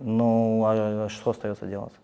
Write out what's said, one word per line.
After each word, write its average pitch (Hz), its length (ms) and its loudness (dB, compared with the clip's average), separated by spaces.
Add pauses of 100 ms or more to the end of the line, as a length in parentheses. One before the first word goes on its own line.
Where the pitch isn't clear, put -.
Ну, 113 640 2
а, 107 400 0
а 104 40 -4
что - 220 -4
остаётся 104 360 -4
делать? 98 260 -8 (120)